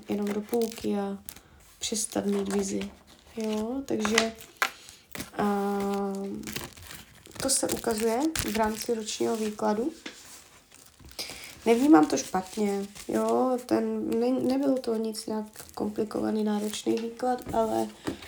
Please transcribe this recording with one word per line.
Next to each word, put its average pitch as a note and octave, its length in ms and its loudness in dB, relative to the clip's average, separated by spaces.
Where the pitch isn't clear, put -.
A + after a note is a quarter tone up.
jenom G#3 160 0
do G#3 160 -2
půlky A3+ 540 0
a G3 220 -2
přestat - 460 -2
mít G3+ 280 0
vizi. G3+ 380 -2
Jo, A3 480 -2
takže, A3+ 480 4
a, G3+ 400 2
to C4+ 80 0
se - 180 2
ukazuje A3+ 540 0
v G#3 60 -2
rámci A3 360 0
ročního A3+ 440 -2
výkladu. G#3+ 540 0
Nevnímám C#4+ 400 10
to C#4+ 120 2
špatně, G3+ 680 -2
jo, A#3 580 2
ten, A3 440 0
ne, A#3+ 100 2
nebylo C4 480 2
to A#3+ 180 0
nic A3 300 -4
nějak G#3+ 500 -6
komplikovaný, G#3+ 680 0
náročný G#3+ 520 0
výklad, A#3 600 -2
ale, A3+ 320 2